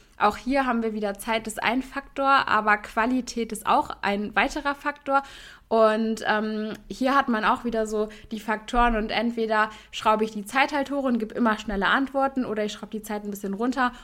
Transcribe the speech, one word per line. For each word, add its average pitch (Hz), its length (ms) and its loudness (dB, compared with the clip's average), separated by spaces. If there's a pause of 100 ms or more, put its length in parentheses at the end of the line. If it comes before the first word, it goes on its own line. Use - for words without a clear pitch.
(180)
auch 208 180 4
hier 269 300 0
haben 233 160 0
wir 226 100 -2
wieder 208 220 -4
Zeit 220 320 -4
ist 220 160 -6
ein 247 200 0
Faktor, 277 640 0
aber 214 300 4
Qualität 233 760 -2
ist 208 140 -8
auch 247 240 4 (120)
ein 202 340 -2
weiterer 277 380 0
Faktor. 277 480 -2 (460)
Und, 220 580 2
ähm, 214 480 -2 (160)
hier 254 240 0
hat 269 140 2
man 214 160 0
auch 240 200 2
wieder 226 220 0
so 214 220 -2 (240)
die 214 80 -8
Faktoren 233 560 2
und 214 160 -2
entweder 220 580 0 (220)
schraube 214 320 2
ich 220 80 -4
die 208 120 -8
Zeit 277 300 2
halt 277 160 -2
hoch 277 140 -2
und 247 160 2
gebe 214 140 -6
immer 220 240 2
schnelle 196 280 -2
Antworten 269 580 0
oder 214 200 -2
ich 208 80 -4
schraube 208 180 -12
die 214 120 -8
Zeit 208 200 -8
ein 208 80 -8
bisschen 196 240 -6
runter 247 380 -2 (120)